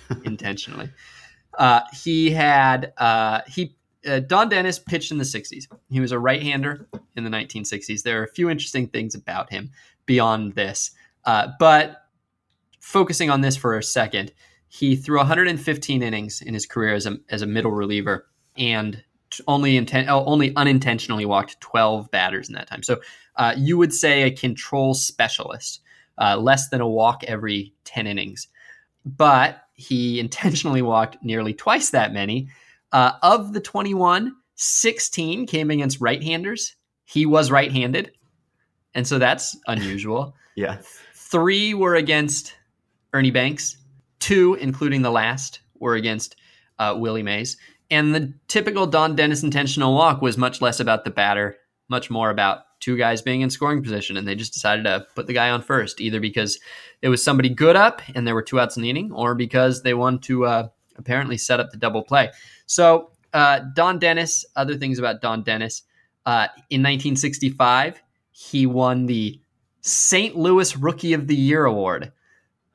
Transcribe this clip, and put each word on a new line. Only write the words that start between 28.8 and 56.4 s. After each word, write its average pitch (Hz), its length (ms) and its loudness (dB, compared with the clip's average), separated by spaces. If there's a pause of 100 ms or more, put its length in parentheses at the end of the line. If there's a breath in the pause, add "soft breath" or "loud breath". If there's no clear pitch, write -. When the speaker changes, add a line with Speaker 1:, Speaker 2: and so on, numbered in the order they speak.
Speaker 1:
But 139 560 4 (140)
he 123 440 -4
<laughs> - 20 -4
intentionally 131 600 -2
walked 110 400 0
nearly 110 320 -4
twice - 380 0
that 107 220 2
many. 101 340 -4 (440 loud breath)
Uh, 127 200 6 (100)
of 208 320 4
the 208 80 -6
twenty-one, 196 760 0 (200)
sixteen 220 880 -2
came 156 240 -2
against 139 320 0
right-handers. 165 720 -4 (300)
He 151 200 0
was 151 260 4
right-handed, 131 600 0 (840)
and 127 100 -2
so 139 140 0
that's 127 360 0 (120)
unusual. 107 720 -6
<laughs> - 60 -20 (100)
Speaker 2:
Yeah. 98 240 -6 (340 loud breath)
Speaker 1:
Three 196 600 0
were 185 220 2
against 151 580 0 (600)
Ernie 131 180 4
Banks. 131 460 -2 (420)
Two, 185 360 4
including 135 480 -2
the 123 80 0
last, 117 500 -2 (180)
were 120 160 0
against, 110 400 -4 (440 soft breath)
uh, 107 200 -2
Willie 110 240 -4
Mays. 104 320 -6 (340 soft breath)
And 151 240 2
the 147 200 -4 (160)
typical 208 360 0
Don 156 300 2
Dennis 147 260 2
intentional 135 520 0
walk 147 280 4
was 120 160 0
much 127 240 -2
less 123 200 0
about 113 240 0
the 101 60 -8
batter, 101 440 0 (320)
much 123 220 -6
more 113 200 0
about 101 340 0 (180)
two 123 160 -2
guys 117 240 0
being 127 180 -2
in 131 100 0
scoring 143 320 -2
position, 101 360 -6
and 101 100 -8
they 98 80 -4
just 110 160 -10
decided 107 320 -2
to 101 320 -2
put 117 120 -8
the 127 60 -6
guy 120 160 2
on 120 120 -2
first, 117 400 -2
either 110 180 -4
because 107 400 -4 (420 loud breath)